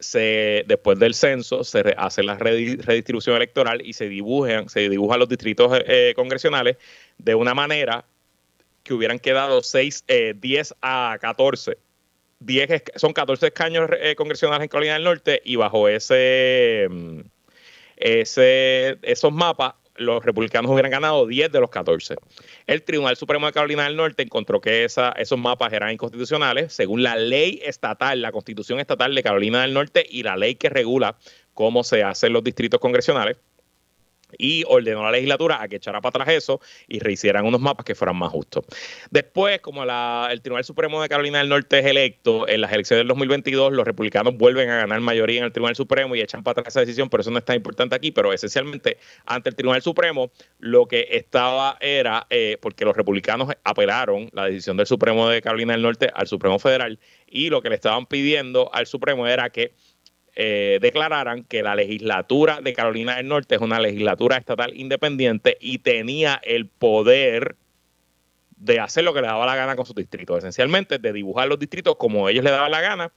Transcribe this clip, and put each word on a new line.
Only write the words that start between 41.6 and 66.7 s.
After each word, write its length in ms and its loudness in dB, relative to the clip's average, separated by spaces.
es 60 2
electo 600 2
en 140 2
las 120 -2
elecciones 280 2
del 80 0
dos 100 0
mil 100 0
veintidós, 440 2
los 120 2
republicanos 520 0
vuelven 340 4
a 60 2
ganar 240 0
mayoría 400 2
en 60 -2
el 60 -6
Tribunal 220 -2
Supremo 400 0
y 60 -2
echan 240 -8
para 160 -2
atrás 80 -4
esa 100 -4
decisión, 320 0
pero 120 2
eso 100 -4
no 60 0
es 60 -6
tan 120 0
importante 400 -4
aquí, 160 -6
pero 200 2
esencialmente, 640 -4
ante 220 -6
el 80 -6
Tribunal 260 0
Supremo, 480 -2
lo 260 6
que 240 -2
estaba 720 0
era, 500 0
eh, 300 0
porque 240 -6
los 120 2
republicanos 560 0
apelaron 680 0
la 120 -6
decisión 320 -4
del 100 2
Supremo 420 2
de 140 2
Carolina 300 -2
del 100 0
Norte 320 2
al 140 -4
Supremo 320 0
Federal, 400 0
y 240 -6
lo 120 4
que 60 0
le 60 0
estaban 320 0
pidiendo 680 0
al 140 -2
Supremo 400 -2
era 240 0
que, 220 -4
eh, 440 2
declararan 640 0
que 180 -6
la 140 -2
legislatura 880 0
de 100 -4
Carolina 440 -4
del 100 -8
Norte 300 -2
es 40 0
una 200 -2
legislatura 560 0
estatal 400 -6
independiente 840 -2
y 180 -8
tenía 680 -2
el 240 -4
poder 880 2